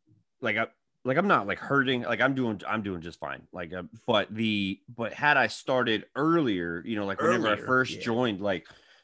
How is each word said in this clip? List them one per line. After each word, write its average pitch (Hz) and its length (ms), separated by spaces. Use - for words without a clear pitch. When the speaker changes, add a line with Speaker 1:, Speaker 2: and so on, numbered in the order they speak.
Speaker 1:
like, 110 180
I, 113 100
like, 131 140
I'm 196 100
not, 127 200
like, 95 100
hurting. 131 460
Like, 113 180
I'm 135 140
doing, 113 320
I'm 107 160
doing 92 180
just 85 180
fine. 69 320
Like, 87 220
uh, 90 100
but 104 240
the, 104 500
but 113 180
had 147 240
I 120 100
started 120 580
earlier, 113 680
you 110 100
know, 101 120
like, 95 120
whenever 113 280
I 104 60
Speaker 2:
Earlier, 104 120
Speaker 1:
first 127 300
Speaker 2:
yeah. - 60
Speaker 1:
joined, 113 400
like, 95 260